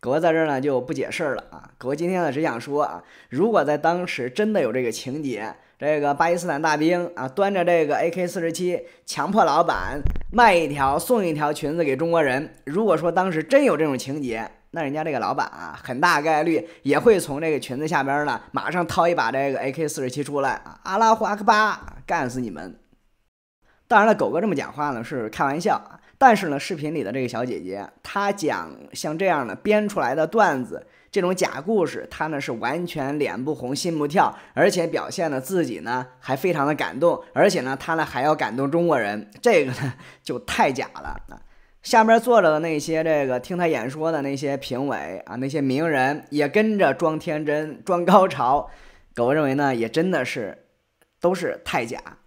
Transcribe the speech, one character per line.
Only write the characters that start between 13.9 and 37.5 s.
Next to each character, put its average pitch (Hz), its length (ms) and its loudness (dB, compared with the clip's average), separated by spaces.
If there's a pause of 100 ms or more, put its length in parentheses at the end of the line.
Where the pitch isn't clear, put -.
情 139 220 -6
节， 113 280 -6 (220)
那 165 100 -6
人 139 120 -4
家 156 100 -4
这 160 80 -4
个 131 80 -2
老 107 140 0
板 143 140 -2
啊 80 360 -14
很 123 160 -8
大 165 220 4
概 156 220 2
率 160 220 0 (180)
也 143 140 2
会 214 220 6
从 143 220 -6
这 160 100 -2
个 143 80 0
裙 127 180 -8
子 151 80 -4
下 156 160 0
边 139 240 0
呢 127 140 -2 (140)
马 - 180 -4
上 170 160 0
掏 170 180 2
一 175 80 4
把 127 160 2
这 135 220 0
个 123 80 -4
A 127 100 -4
K 156 160 -4
四 139 160 -6
十 131 80 -4
七 135 140 -6
出 143 160 -4
来 135 120 0
啊 - 320 -10
，“阿 190 140 -4
拉 226 160 6
胡 226 120 0
阿 202 100 0
克 208 80 -10
巴， 214 600 2
干 156 240 -2
死 123 100 -6
你 120 100 -4
们。” 85 240 -14 (1120)
当 - 140 6
然 208 80 6
了， 214 80 6
狗 117 140 0
哥 139 100 0
这 214 80 -2
么 180 80 0
讲 - 160 -6
话 147 200 -4
呢 117 120 -6
是 120 260 -6
开 156 140 -4
玩 143 160 0
笑 180 140 0
啊， - 260 -6 (200)
但 240 180 8
是 180 120 -4
呢， 139 100 -2
视 - 160 -6
频 151 180 -6
里 156 80 -2
的 101 100 -4
这 131 120 -2
个 123 40 -2
小 120 160 -4
姐 113 160 -6
姐， 92 300 -10 (140)
她 202 280 -2
讲 120 380 -2 (240)
像 160 240 -6
这 190 80 -2
样 151 220 0
的 95 80 -8
编 208 340 0
出 202 100 -4
来 127 140 0
的 156 140 2
段 175 360 2
子， 82 220 -12 (240)
这 - 100 -2
种 180 160 0
假 180 240 -2
故 180 280 0
事， - 200 -8
她 - 200 -6
呢 151 120 -4
是 139 120 -6
完 127 340 -4
全 147 320 -4
脸 113 260 -2
不 147 120 -4
红 131 200 -6
心 165 220 -2
不 147 100 0
跳， 147 300 2 (160)
而 160 160 4
且 170 160 0
表 143 240 -4
现 165 220 -2
的 131 100 -4
自 170 240 0
己 110 140 -8
呢 123 260 -4 (140)
还 131 160 -4
非 175 180 0
常 143 140 0
的 151 80 2
感 120 240 -4
动， 165 200 4 (140)
而 170 160 6
且 165 120 0